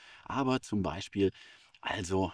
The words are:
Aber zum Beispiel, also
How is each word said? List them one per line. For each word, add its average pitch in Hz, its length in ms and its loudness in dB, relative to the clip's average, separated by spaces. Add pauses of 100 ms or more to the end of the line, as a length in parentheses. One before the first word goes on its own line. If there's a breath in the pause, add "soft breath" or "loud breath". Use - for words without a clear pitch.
(240 loud breath)
Aber 131 360 0
zum 104 220 -2
Beispiel, 92 480 0 (500 loud breath)
also 95 540 0